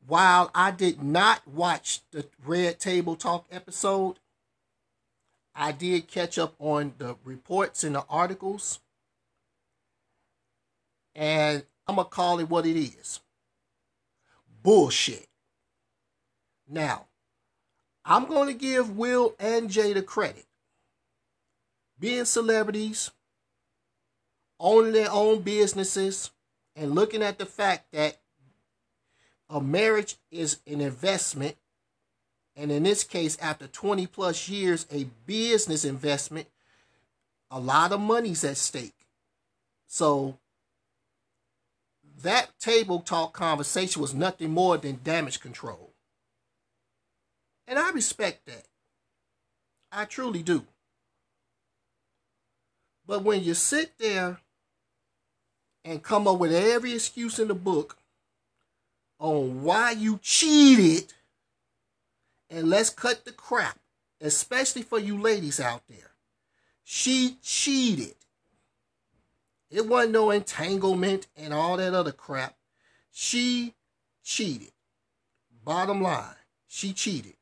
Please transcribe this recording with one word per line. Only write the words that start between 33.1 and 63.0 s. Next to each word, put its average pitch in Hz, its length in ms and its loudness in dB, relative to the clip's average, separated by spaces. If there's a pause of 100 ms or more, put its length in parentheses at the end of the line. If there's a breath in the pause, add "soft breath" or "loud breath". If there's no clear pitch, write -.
after 151 280 -6
twenty 196 380 -4
plus 180 420 -4
years, 185 440 -2
a 143 140 -6 (200)
business 214 600 0
investment, 143 600 -4 (1040)
a 131 100 -10
lot 143 320 2
of 202 80 -2
money's 214 440 0
at 139 140 -4
stake. - 500 -8 (800)
So 139 500 0 (1800)
that 226 380 0
table 220 400 2
talk 165 340 -4
conversation 165 680 -2
was 135 120 -4
nothing 160 380 -4
more 175 260 2
than 135 260 -8
damage 156 360 -4
control. - 540 -16 (1700)
And 254 140 -2
I 349 120 0
respect 214 540 -4
that. 117 220 -20 (1200)
I 208 140 -6
truly 208 380 -6
do. 165 240 -2 (2500)
But 196 160 -4
when 208 180 2
you 170 120 0
sit 311 460 -2
there 185 420 -4 (1400)
and 160 180 -10
come 208 240 2
up 185 120 4
with 165 140 2
every 233 400 2
excuse 233 460 -6
in 220 80 0
the 202 80 -2
book 175 400 -2 (1200)
on 139 460 -2
why 220 280 2
you 220 300 -2
cheated, 269 920 8 (1400)
and 165 200 0
let's 214 200 4
cut - 340 -4